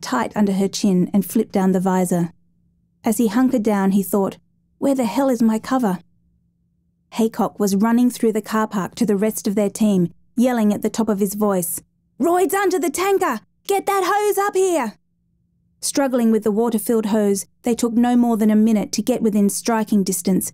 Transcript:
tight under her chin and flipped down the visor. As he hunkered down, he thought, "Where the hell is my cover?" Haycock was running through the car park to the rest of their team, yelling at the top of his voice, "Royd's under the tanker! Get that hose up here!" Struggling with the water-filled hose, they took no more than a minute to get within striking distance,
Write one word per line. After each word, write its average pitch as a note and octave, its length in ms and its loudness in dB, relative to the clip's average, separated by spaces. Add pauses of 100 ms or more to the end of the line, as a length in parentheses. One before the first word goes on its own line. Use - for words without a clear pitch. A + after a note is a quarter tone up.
tight A3+ 340 -4
under G3+ 160 2
her F#3+ 160 0
chin F#3 460 0
and G3 100 2
flipped - 280 -2
down F#3+ 200 2
the F#3+ 80 0
visor. F3+ 540 -2 (680)
As A3+ 140 0
he A#3+ 120 0
hunkered A#3+ 340 2
down, G3 300 0
he G3 100 2
thought, G3 340 -2 (400)
"Where C#4 180 0
the C4 120 -2
hell C4+ 240 0
is A#3 100 0
my A3 180 2
cover?" A3 420 -2 (1120)
Haycock A3 460 -2
was G3+ 180 0 (100)
running A#3+ 240 2
through A3+ 220 -2
the G#3+ 100 -4 (100)
car A3 160 0
park G3 280 -6
to A#3 100 0
the G#3 100 2
rest G#3+ 320 -2
of G3+ 60 -2
their G#3 160 0
team, G3 400 2 (260)
yelling A#3 340 2
at - 120 -2
the G#3+ 80 -2
top A3 180 -4
of G3+ 100 0
his G3 140 -2
voice, G3+ 480 -2 (380)
"Royd's E4+ 340 0
under F#4+ 260 0
the D4 120 -2
tanker! F#4 500 -2 (260)
Get G4 200 -2
that G4 180 0
hose G#4 320 0
up G4+ 180 -2
here!" E4+ 440 0 (840)
Struggling B3+ 500 0
with G#3+ 140 0
the A3 60 2
water-filled A3 560 0
hose, G3+ 380 0 (160)
they A#3 140 0
took A#3 180 -2
no A#3+ 240 2
more A#3 220 2
than A3 100 2
a G#3+ 80 4
minute G#3+ 340 2
to - 120 -6
get B3 180 0
within G3+ 300 2
striking A3 520 0
distance, - 520 -2